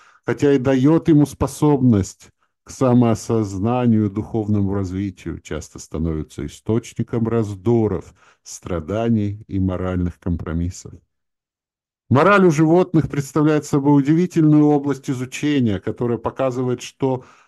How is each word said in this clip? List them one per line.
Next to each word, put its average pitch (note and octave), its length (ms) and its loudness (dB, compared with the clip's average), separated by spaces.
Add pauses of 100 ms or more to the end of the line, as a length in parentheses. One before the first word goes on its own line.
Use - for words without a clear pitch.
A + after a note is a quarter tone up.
(260)
хотя C#3+ 280 0
и C#3 40 4
даёт C3+ 500 2
ему D3 180 6
способность B2+ 1040 0 (340)
к - 80 -20
самоосознанию A2+ 1400 0
и - 20 -6
духовному G#2 640 -4
развитию, F#2 640 -6
часто - 400 -12
становится D#2 640 -8
источником A2+ 800 -6
раздоров, G#2+ 840 -2 (300)
страданий G2+ 1040 -4
и F#2+ 120 -6
моральных F2+ 600 -4
компромиссов. E2+ 720 -6 (1160)
Мораль F#3 360 4
у F3 60 6
животных D#3+ 580 2
представляет D3+ 560 0
собой C#3+ 340 2
удивительную D3+ 680 4
область C#3+ 440 0
изучения, B2+ 720 -2
которая A#2 400 -4
показывает, B2+ 640 -4
что C3 420 -4 (220)